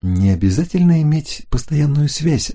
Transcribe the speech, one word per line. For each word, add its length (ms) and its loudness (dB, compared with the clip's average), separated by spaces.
«Не 300 2
обязательно 720 2
иметь 480 -2
постоянную 580 0
связь, 460 -2